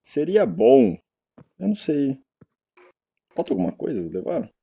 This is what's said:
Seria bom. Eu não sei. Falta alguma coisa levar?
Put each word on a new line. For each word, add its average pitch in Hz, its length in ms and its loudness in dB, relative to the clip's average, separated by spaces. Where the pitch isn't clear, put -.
Seria 175 460 0
bom. 107 500 4
Eu 190 100 -4
não 214 60 0
sei. 143 460 -4
Falta 170 180 -6
alguma 90 200 -2
coisa - 280 -6
levar? 90 500 -8